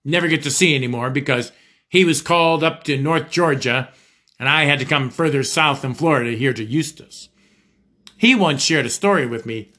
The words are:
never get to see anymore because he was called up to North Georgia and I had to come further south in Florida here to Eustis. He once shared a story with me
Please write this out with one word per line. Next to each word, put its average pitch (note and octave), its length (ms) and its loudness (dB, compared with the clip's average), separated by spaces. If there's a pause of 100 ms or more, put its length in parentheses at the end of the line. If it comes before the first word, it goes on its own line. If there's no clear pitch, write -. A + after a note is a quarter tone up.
never E3+ 240 0
get D#3 160 0
to C#3+ 80 -4
see E3+ 220 2
anymore B2 360 -2
because B2+ 420 -2 (380)
he F#3 160 4
was D#3+ 160 2
called E3 420 2
up D#3+ 220 -2
to C#3+ 120 -2
North D#3 320 -2
Georgia C3 600 0 (500)
and B2+ 80 -4
I D3+ 160 2
had C#3+ 160 2
to C3 60 -6
come C3+ 240 0
further C#3 340 0
south C#3+ 400 0
in C3 100 -4
Florida A#2+ 440 0
here B2+ 160 0
to A2+ 100 -6
Eustis. - 640 -6 (880)
He A#3+ 160 4
once D#3+ 300 2
shared D#3 220 0
a A#2 40 -6
story F#3 380 0
with A#2 180 -8
me A2+ 340 -10